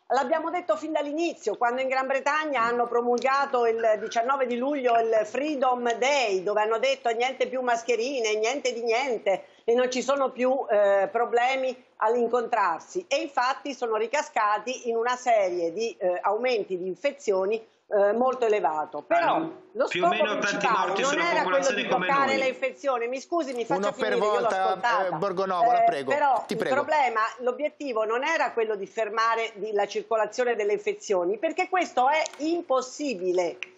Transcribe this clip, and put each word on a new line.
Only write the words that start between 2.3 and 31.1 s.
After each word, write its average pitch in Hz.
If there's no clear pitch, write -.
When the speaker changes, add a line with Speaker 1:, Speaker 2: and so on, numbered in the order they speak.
Speaker 1:
hanno 240
promulgato 240
il 226
diciannove 240
di 240
luglio 247
il 226
Freedom 254
Day, 240
dove 208
hanno 220
detto 262
niente 247
più 247
mascherine, 240
niente 247
di 233
niente, 226
e 233
non 247
ci 254
sono 269
più, 254
eh, 202
problemi 247
all'incontrarsi. 226
E 277
infatti 269
sono 226
ricascati 233
in 233
una 240
serie 185
di, 220
eh, 180
aumenti 208
di 185
infezioni, 214
eh, 202
molto 247
elevato. 160
Però 330
Speaker 2:
Hanno 165
Speaker 1:
lo 254
Speaker 2:
più 359
o 339
Speaker 1:
scopo 359
Speaker 2:
meno 208
tanti 208
Speaker 1:
principale 208
Speaker 2:
morti 196
Speaker 1:
non 269
Speaker 2:
sulla 302
Speaker 1:
era 339
quello 311
Speaker 2:
popolazione 269
Speaker 1:
di 220
Speaker 2:
come 190
Speaker 1:
bloccare 277
Speaker 2:
noi. 269
Speaker 1:
le 262
infezioni. 254
Mi 254
scusi, 285
mi 240
faccia 277
Speaker 3:
Uno 202
per 214
Speaker 1:
finire, 196
io 208
l'ho 202
Speaker 3:
volta, 196
Speaker 1:
ascoltata. 190
Speaker 3:
eh, 180
Borgonovo, 180
la 226
Speaker 1:
Eh, 226
Speaker 3:
prego, 143
Speaker 1:
però 277
Speaker 3:
ti -
Speaker 1:
il -
Speaker 3:
prego. 262
Speaker 1:
problema, 277
l'obiettivo 247
non 240
era 302
quello 214
di 190
fermare 220
di, 208
la 202
circolazione 220
delle 208
infezioni, 196